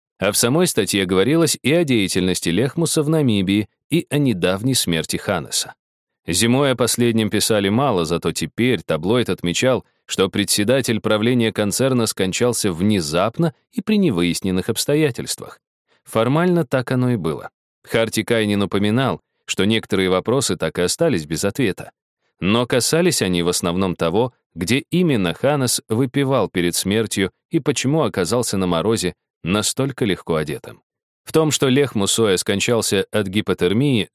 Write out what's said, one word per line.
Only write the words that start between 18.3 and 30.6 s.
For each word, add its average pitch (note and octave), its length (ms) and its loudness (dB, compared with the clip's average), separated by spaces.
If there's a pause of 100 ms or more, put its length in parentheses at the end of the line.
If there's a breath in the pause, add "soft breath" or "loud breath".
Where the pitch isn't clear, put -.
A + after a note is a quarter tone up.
упоминал, G#2 580 0 (240)
что - 200 -2
некоторые G2+ 440 0
вопросы G2 460 0
так D#2+ 240 -4
и - 20 2
остались F2+ 460 0
без D#2+ 180 -4
ответа. G2+ 460 -4 (480)
Но A2 260 0
касались D3+ 560 0
они F2+ 220 0
в E2 40 0
основном F2+ 480 -2
того, F#2+ 380 -2 (220)
где F#2 240 -2 (100)
именно C3+ 460 0
Ханнес C3+ 520 0
выпивал C3 640 0
перед F2 260 0
смертью G2+ 560 -2 (200)
и E3 80 2
почему C#3+ 420 -2
оказался G#2 560 -2
на F#2+ 80 0
морозе F2+ 480 0 (300)
настолько G#2+ 640 -2
легко F2 300 -2
одетым. D2 460 -8 (440)